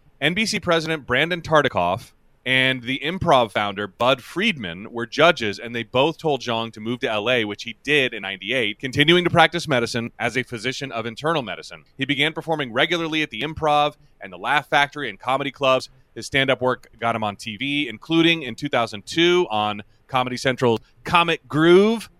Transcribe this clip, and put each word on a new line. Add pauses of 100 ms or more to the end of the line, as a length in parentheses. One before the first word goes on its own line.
(200)
N
B
C
president
Brandon
Tartikoff (340)
and
the
Improv
founder
Bud
Friedman
were
judges,
and
they
both
told
Jeong
to
move
to
L
A,
which
he
did
in
ninety-eight,
continuing
to
practice
medicine
as
a
physician
of
internal
medicine. (140)
He
began
performing
regularly
at
the
Improv (260)
and
the
Laugh
Factory
and
comedy
clubs. (260)
His
stand-up
work (100)
got
him
on
T
V,
including
in
two
thousand
two
on (240)
Comedy
Central's (240)
Comic
Groove, (100)